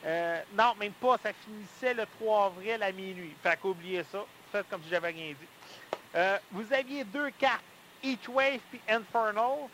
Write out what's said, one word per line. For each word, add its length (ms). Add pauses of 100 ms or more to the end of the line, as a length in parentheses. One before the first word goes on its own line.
Euh, 360 (120)
non, 260
même 140
pas, 240
ça 140 (140)
finissait 480
le 120 (120)
trois 280
avril 360
à 100
minuit. 500
Fait 200
qu'oubliez 500
ça, 80 (320)
faites 180
comme 140
si 60
j'avais 200
rien 200
dit. 180 (680)
Euh, 220 (140)
vous 200
aviez 320
deux 280
cartes, 320 (380)
Heatwave 580 (100)
puis 180
Infernal 880